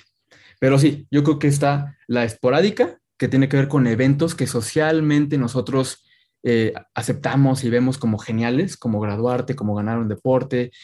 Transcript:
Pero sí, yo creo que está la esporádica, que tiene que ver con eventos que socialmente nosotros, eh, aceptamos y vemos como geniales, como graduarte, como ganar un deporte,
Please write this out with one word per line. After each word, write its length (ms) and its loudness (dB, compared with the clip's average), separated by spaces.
Pero 180 4
sí, 320 2
yo 140 2
creo 140 2
que 100 2
está 480 0
la 180 0
esporádica, 760 0
que 100 -2
tiene 200 2
que 80 0
ver 120 2
con 180 2
eventos 480 0
que 120 -2
socialmente 920 0
nosotros, 680 -4
eh, 320 0
aceptamos 680 0
y 60 0
vemos 260 0
como 220 -2
geniales, 580 -2
como 240 -4
graduarte, 560 -2
como 180 -4
ganar 240 -4
un 100 -4
deporte, 640 -2